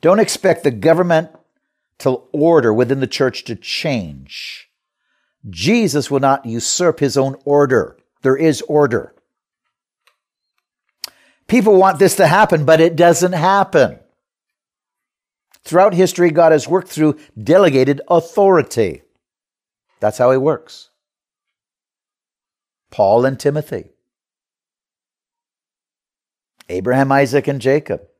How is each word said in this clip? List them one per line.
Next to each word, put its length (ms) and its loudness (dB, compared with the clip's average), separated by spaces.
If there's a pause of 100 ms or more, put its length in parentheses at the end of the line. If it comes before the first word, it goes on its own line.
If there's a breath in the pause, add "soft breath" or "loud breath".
Don't 200 2
expect 420 -2
the 80 0
governmental 1600 -4
order 400 2
within 280 0
the 80 -4
church 360 -4
to 120 -10
change. 1120 -12 (800)
Jesus 640 -2
will 100 -2
not 260 -2
usurp 540 -4
his 160 -2
own 280 -2
order. 540 0 (240)
There 140 0
is 260 -2
order. 520 -2 (2250 soft breath)
People 300 2
want 220 2
this 180 2
to 100 2
happen, 380 2
but 160 4
it 140 2
doesn't 380 2
happen. 680 0 (1700)
Throughout 300 2
history, 360 2
God 220 4
has 160 0
worked 200 -2
through 300 -2 (240 loud breath)
delegated 680 2
authority. 960 0 (960)
That's 200 -4
how 120 2
he 80 2
works. 520 -6 (2000)
Paul 340 0
and 140 -2
Timothy. 520 -6 (2750)
Abraham, 420 -2
Isaac, 380 0
and 120 -6
Jacob. 420 -4 (180)